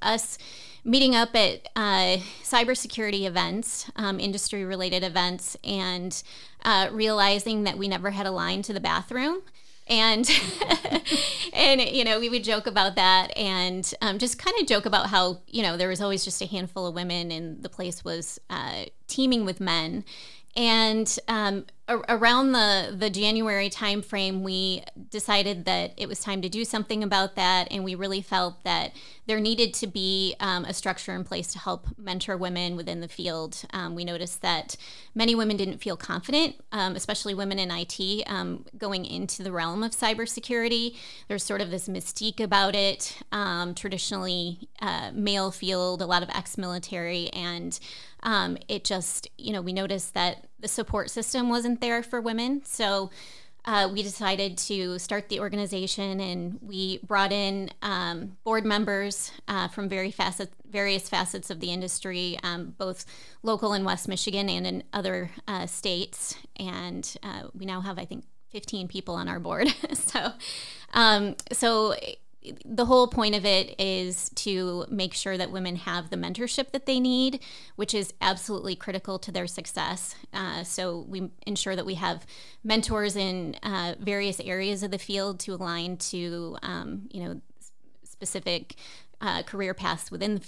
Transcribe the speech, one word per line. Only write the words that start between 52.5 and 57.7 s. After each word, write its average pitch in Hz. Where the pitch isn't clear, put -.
So, 196
uh, 202
we 208
decided 196
to 180
start 202
the 202
organization, 196
and 180
we 190
brought 196
in, 196